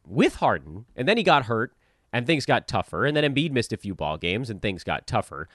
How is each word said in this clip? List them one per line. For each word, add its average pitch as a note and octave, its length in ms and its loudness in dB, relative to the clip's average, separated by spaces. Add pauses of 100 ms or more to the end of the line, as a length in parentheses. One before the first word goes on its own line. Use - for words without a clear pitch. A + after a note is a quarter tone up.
with A2+ 300 2
Harden, F2+ 580 -2
and C3 140 -2
then G#3+ 80 4
he A#3 80 2
got D3 220 6
hurt, A#2 280 -2 (380)
and A#2+ 160 0
things D3+ 180 2
got B2 220 2
tougher, G2 380 -2
and D3 100 0
then D3+ 80 2
Embiid C#3+ 280 0
missed B2 200 0
a G#2+ 60 -4
few F#2+ 180 -8
ball D#2 220 -4
games, G2 320 -2
and G2 120 -10
things F#2+ 220 -4
got D#2 240 -4
tougher. D#2+ 480 -4